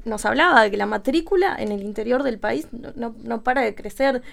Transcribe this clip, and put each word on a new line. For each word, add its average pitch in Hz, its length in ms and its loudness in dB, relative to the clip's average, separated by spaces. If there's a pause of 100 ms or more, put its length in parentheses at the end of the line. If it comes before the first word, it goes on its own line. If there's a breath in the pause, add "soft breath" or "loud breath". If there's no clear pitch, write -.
nos 220 200 -4
hablaba 247 400 6
de 202 80 0
que 208 40 -2
la 202 100 0
matrícula 320 680 0
en 214 140 -4
el 202 140 -6
interior 220 400 -2
del 226 160 -4
país 226 320 -2
no, 277 240 -12
no, 233 260 -8
no 226 220 -6
para 254 160 2
de 220 160 0
crecer. 254 460 -2 (100)